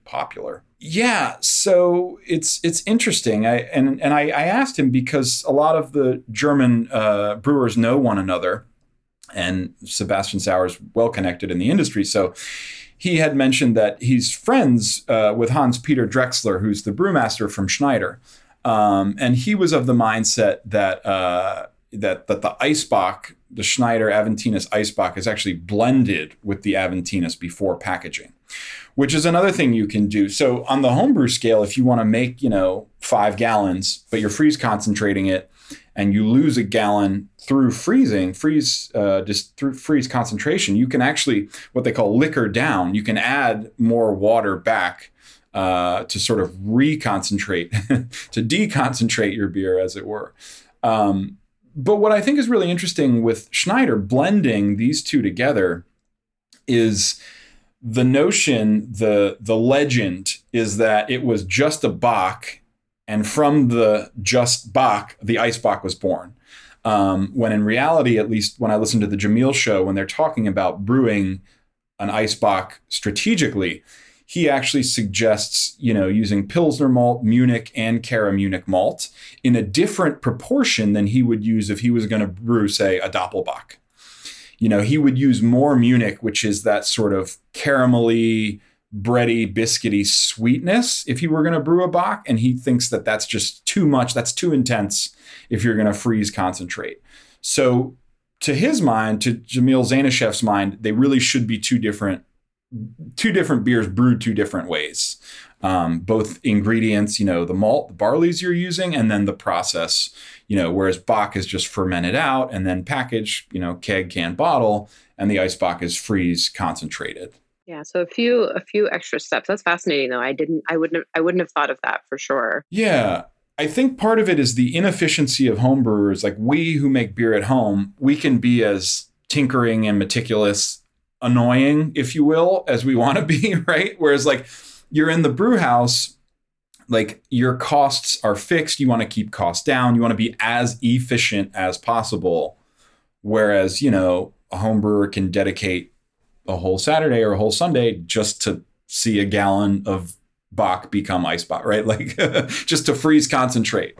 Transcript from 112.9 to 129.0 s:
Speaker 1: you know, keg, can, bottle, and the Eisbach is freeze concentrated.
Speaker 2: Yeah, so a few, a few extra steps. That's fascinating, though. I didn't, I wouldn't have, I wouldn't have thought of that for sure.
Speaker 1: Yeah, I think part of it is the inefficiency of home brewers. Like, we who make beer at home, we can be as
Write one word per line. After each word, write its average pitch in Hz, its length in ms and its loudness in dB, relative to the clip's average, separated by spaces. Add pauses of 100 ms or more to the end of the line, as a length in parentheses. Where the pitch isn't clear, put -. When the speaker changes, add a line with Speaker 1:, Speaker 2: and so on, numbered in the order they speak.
Speaker 1:
you 92 80 -6
know, 87 160 -6
keg, 92 340 -4
can, 87 240 -6
bottle, 117 540 0 (280)
and 101 140 -2
the 101 60 0
Eisbach 90 460 -2
is 87 140 -4
freeze 87 520 -2
concentrated. - 880 -8 (320)
Speaker 2:
Yeah, 156 160 -14
so 180 180 -4
a 175 60 -2
few, 233 380 0
a - 160 -4
few 208 300 -2
extra - 280 -6
steps. - 300 -4
That's 202 140 -4
fascinating, 151 480 -2
though. 123 100 -4
I 131 120 -2
didn't, 151 360 -4
I 165 80 -2
wouldn't 160 200 -2
have, 165 180 -6
I 165 60 0
wouldn't 180 200 0
have 170 100 -4
thought 143 200 -2
of 135 120 -8
that - 260 -4
for 135 100 -8
sure. 120 520 -4
Speaker 1:
Yeah, 156 540 0 (340)
I 156 80 -2
think 262 320 0
part 220 220 4
of 190 80 2
it 175 100 4
is 120 160 2
the 123 220 2
inefficiency 160 720 2
of 104 100 0
home 131 240 4
brewers. 101 400 2
Like, 101 160 -2
we 156 360 0
who 143 140 0
make 117 280 0
beer 113 160 2
at 101 120 0
home, 104 540 0
we 139 160 2
can 139 240 2
be 120 240 2
as 101 440 -2 (220)